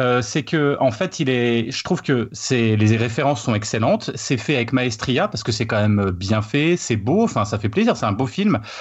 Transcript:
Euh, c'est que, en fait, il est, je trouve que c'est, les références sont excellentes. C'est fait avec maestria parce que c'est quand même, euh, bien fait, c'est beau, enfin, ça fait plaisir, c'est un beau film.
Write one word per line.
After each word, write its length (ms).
Euh, 220
c'est 220
que, 360
en 120
fait, 280
il 80
est, 420
je 140
trouve 160
que 320
c'est, 440
les 200
références 460
sont 120
excellentes. 600
C'est 240
fait 180
avec 160
maestria 560
parce 140
que 100
c'est 140
quand 140
même, 180
euh, 140
bien 280
fait, 360
c'est 180
beau, 300
enfin, 200
ça 140
fait 100
plaisir, 280
c'est 100
un 60
beau 160
film. 320